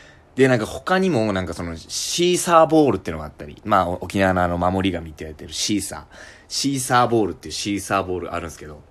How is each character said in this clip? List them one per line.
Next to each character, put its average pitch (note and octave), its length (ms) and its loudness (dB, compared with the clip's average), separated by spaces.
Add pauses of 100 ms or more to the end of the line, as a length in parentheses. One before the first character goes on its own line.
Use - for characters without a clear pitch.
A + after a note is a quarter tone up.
(340)
で、 C3 120 6
な B2+ 80 4
ん A2+ 40 2
か G#2+ 60 -2
他 - 320 -2
に F#3+ 140 2
も、 A2 200 2
な F#2+ 100 -2
ん F2 40 -6
か E2+ 80 -8
そ - 80 -10
の、 E2+ 160 -8
シ - 560 -2
ー E3+ 40 2
サ E3+ 260 6
ー D#3 40 6
ボ D3+ 200 6
ー A2 60 4
ル F#2+ 40 0
っ - 20 -14
て - 120 -8
の D#2 80 -8
が D2 60 -8
あ - 20 -10
っ D2+ 40 -14
た - 140 -16
り、 D2 200 -18
ま G#2 160 4
あ、 F2 60 0
お-、 F2+ 180 -4
沖 F#2 120 -4
縄 F#2+ 160 4
の F2+ 100 2
あ F2 40 2
の、 F2 100 -2
守 F#2 320 0
り F2 60 -2
神 E2 160 -10
っ - 20 -18
て D#2+ 120 -14
言 - 20 -12
わ - 20 -12
れ D2+ 60 -14
て D#2+ 100 -16
る - 80 -14
シ - 240 -2
ー F#2+ 40 -4
サ - 160 -10
ー。 D2 60 -14 (440)
シ - 280 -4
ー C3 40 -4
サ B2 260 2
ー - 20 4
ボ A2+ 160 2
ー F#2+ 40 2
ル F2 60 -4
っ - 20 -16
て - 140 -16
い - 20 -12
う - 20 -8
シ G2+ 220 -4
ー G2 40 -4
サ G2 220 -2
ー - 20 -4
ボ F2+ 140 -6
ー E2+ 40 -8
ル E2+ 120 -10
あ E2+ 40 -6
る E2 60 -6
ん - 20 -8
で D#2+ 40 -10
す - 80 -16
け D2+ 80 -18
ど D2 260 -18